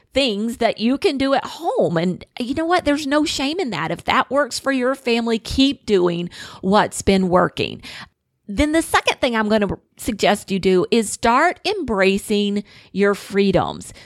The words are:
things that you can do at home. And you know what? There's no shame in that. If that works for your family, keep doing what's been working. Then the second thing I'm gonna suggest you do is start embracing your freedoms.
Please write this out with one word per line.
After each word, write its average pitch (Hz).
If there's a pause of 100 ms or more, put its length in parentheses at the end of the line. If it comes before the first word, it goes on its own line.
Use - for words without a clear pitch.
(160)
things 233
that 220
you 240
can 277
do 269
at -
home. 247
And 175 (140)
you 254
know 320
what? 339
There's 294
no 294
shame 311
in 311
that. 160
If 170
that -
works 277
for -
your 262
family, 233
keep -
doing 175 (300)
what's 190
been 190
working. 165 (640)
Then 285
the 320
second -
thing 247
I'm 214
gonna 208 (280)
suggest -
you 196
do 185
is 226
start 269
embracing 202 (280)
your 202
freedoms. 185 (120)